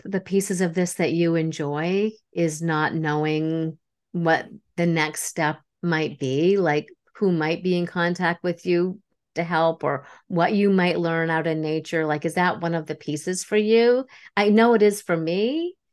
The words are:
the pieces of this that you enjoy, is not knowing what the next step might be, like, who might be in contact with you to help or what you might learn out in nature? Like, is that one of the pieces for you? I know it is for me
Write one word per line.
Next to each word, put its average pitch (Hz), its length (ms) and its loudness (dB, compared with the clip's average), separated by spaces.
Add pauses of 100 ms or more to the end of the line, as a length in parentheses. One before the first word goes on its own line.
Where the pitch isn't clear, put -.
the 190 160 -4
pieces 190 400 -2
of 170 140 0
this 180 200 0
that 160 200 0
you 170 200 2
enjoy, 160 760 -2 (220)
is 160 280 -2
not 156 340 0
knowing 156 840 -2 (340)
what 165 340 0 (300)
the 170 80 0
next 156 380 0
step 156 380 -4 (220)
might 160 360 -2
be, 151 400 0
like, 151 300 0 (260)
who 190 180 0
might 165 300 -2
be 180 160 0
in 175 80 -2
contact 175 560 -2
with 175 240 -4
you 180 340 0 (360)
to 160 60 -2
help 165 400 0
or 143 240 -4 (200)
what 180 260 0
you 202 160 2
might 180 320 2
learn 165 300 0
out 160 160 0
in 160 160 -2
nature? 156 420 -2
Like, 151 220 -2
is 151 80 -2
that 180 260 0
one 170 140 -2
of 156 100 -4
the 151 100 -8
pieces 156 500 -6
for 214 120 -2
you? 233 480 4 (320)
I 208 140 2
know 226 240 6
it 208 80 6
is 208 180 4
for 170 160 -2
me 226 580 -2 (180)